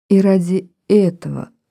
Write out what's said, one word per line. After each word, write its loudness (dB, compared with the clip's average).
И 4
ради 0
этого -2